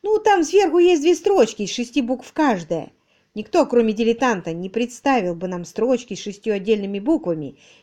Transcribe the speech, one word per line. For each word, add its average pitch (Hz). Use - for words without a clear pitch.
Ну, 427
там 415
сверху 359
есть 349
две 339
строчки 320
из 190
шести 247
букв 240
каждая. 175
Никто, 269
кроме 233
дилетанта, 226
не 175
представил 233
бы 175
нам 175
строчки 233
с 170
шестью 208
отдельными 202
буквами, 180